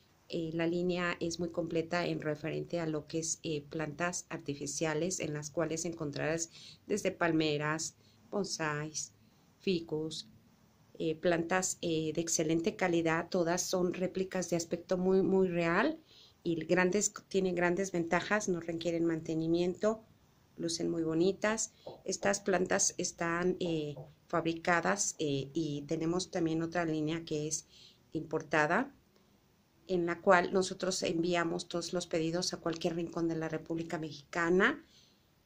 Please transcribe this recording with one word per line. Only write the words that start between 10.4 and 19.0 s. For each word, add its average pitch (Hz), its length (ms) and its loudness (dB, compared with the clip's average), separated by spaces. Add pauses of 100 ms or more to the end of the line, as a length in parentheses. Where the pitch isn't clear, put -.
eh, 160 160 0
plantas, 175 640 0
eh, 160 320 0
de 165 80 -2
excelente 165 540 2
calidad. 170 540 2
Todas 175 320 2
son 180 320 0
réplicas 185 560 -2
de 170 80 2
aspecto 175 400 -2
muy, 190 240 6
muy 190 260 4
real 175 500 2 (460)
y 170 120 0 (100)
grandes, 185 480 4 (160)
tienen 190 260 2
grandes 175 360 2
ventajas, 180 580 0
no 170 100 0
requieren 165 460 -2